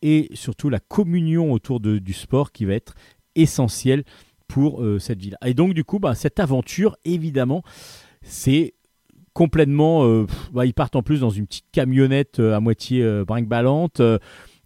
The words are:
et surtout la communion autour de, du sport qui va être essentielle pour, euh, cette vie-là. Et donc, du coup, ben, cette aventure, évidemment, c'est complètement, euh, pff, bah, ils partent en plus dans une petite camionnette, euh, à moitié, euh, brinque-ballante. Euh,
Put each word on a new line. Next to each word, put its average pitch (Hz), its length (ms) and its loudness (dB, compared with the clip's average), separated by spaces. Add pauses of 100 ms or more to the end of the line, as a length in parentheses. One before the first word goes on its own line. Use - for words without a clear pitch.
et 156 340 2
surtout - 340 -8
la 120 120 -2
communion 165 720 0
autour 123 300 -2
de, 107 180 0
du 95 140 -8
sport - 400 -2
qui 107 140 -6
va 95 80 0
être - 200 -8 (400)
essentielle 135 680 0 (420)
pour, 135 360 -2
euh, 104 180 -2
cette 107 180 -8
vie-là. 95 260 -12
Et 127 100 0
donc, 170 180 2
du 160 100 -2
coup, - 160 -4
ben, 160 160 -2
cette - 240 -4
aventure, 170 680 -2
évidemment, 143 600 -4 (580)
c'est - 520 0 (580)
complètement, 156 720 2
euh, 113 220 4
pff, - 260 -10
bah, 123 140 0
ils 123 80 0
partent 135 200 -2
en 127 80 0
plus 147 180 0
dans 123 100 0
une 101 160 -4
petite - 260 -16
camionnette, 135 680 2
euh, 110 160 4
à 104 60 0
moitié, 117 420 0
euh, 104 220 0
brinque-ballante. 120 760 0
Euh, 113 180 4 (480)